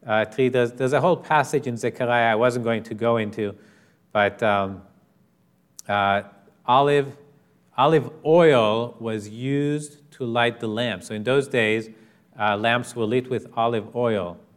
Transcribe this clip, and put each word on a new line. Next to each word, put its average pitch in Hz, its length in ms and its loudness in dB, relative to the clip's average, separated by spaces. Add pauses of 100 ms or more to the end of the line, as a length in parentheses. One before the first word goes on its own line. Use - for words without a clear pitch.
uh, 107 200 0
tree, 127 240 0
there's, 123 220 0
there's 131 200 -2
a 143 80 2
whole 165 160 2
passage 147 500 0
in 117 120 -6
Zechariah 120 540 0
I - 20 4
wasn't 120 320 0
going 113 160 -2
to - 120 -12
go 117 220 0
into, 107 380 -4 (580)
but, 101 300 2
um, 98 400 0 (1040)
uh, 101 360 2 (420)
olive, 139 500 2 (640)
olive 160 320 4 (160)
oil 120 760 4
was 110 300 -6
used 143 840 -6
to 131 140 -8
light 117 340 0
the 113 80 -6
lamp. 107 360 -4
So 113 100 -10
in 107 100 -8
those 135 240 0
days, 113 400 0 (500)
uh, 104 200 0
lamps 117 360 -2
were 117 120 -2
lit 123 240 -2
with 120 160 -6 (100)
olive 117 400 -2
oil. 104 400 -2 (200)